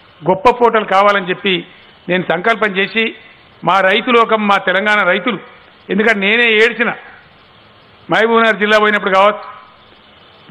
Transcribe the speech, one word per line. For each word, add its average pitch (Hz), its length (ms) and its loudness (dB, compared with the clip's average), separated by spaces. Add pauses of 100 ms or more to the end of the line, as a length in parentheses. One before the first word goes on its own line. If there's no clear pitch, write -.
(220)
గొప్ప 185 280 2
పోర్టల్ 226 360 2
కావాలని 196 440 2
చెప్పి 180 360 -4 (420)
నేను 180 240 -2
సంకల్పం 196 460 -2
చేసి, 220 360 -4 (500)
మా 185 160 2
రైతు 208 300 0
లోకం, 220 380 2
మా 196 80 2
తెలంగాణ 196 460 0
రైతులు, 190 360 -2 (520)
ఎందుకంటే 202 300 0
నేనే 226 260 0 (180)
ఏడ్చిన, 226 260 -2 (1200)
మహబూబ్నగర్ 220 520 2
జిల్లా 214 160 2
పోయినప్పుడు 208 400 0
కావచ్చు, 208 280 2 (1040)